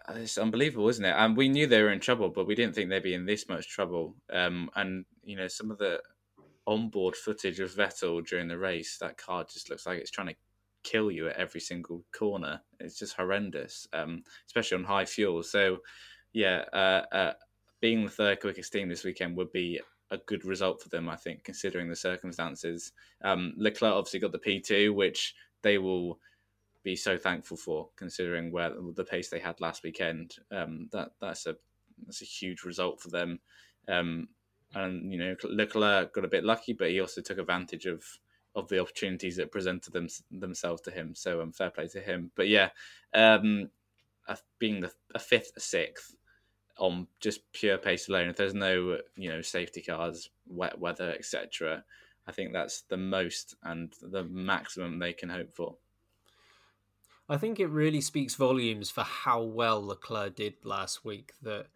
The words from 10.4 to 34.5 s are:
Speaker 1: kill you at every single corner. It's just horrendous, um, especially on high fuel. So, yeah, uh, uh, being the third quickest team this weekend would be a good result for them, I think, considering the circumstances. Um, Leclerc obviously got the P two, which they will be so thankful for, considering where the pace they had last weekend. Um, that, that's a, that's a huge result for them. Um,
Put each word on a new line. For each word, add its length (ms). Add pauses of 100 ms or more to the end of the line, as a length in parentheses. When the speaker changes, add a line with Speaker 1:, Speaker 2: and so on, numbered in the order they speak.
Speaker 1:
kill 280
you 160
at 100
every 240
single 500
corner. 480 (200)
It's 180
just 180
horrendous, 800
um, 300 (240)
especially 320
on 60
high 200
fuel. 380
So, 340 (560)
yeah, 300 (100)
uh, 420
uh, 180 (460)
being 240
the 60
third 300
quickest 340
team 160
this 140
weekend 340
would 140
be 280 (300)
a 80
good 280
result 360
for 80
them, 180
I 80
think, 280
considering 460
the 60
circumstances. 960 (320)
Um, 320
Leclerc 380
obviously 260
got 120
the 80
P 200
two, 340
which 420 (260)
they 160
will 420 (640)
be 120
so 200
thankful 420
for, 380
considering 560
where 200 (240)
the 80
pace 260
they 100
had 220
last 220
weekend. 540 (140)
Um, 400
that, 200 (100)
that's 240
a, 100 (500)
that's 180
a 20
huge 380
result 360
for 100
them. 300 (480)
Um, 420 (440)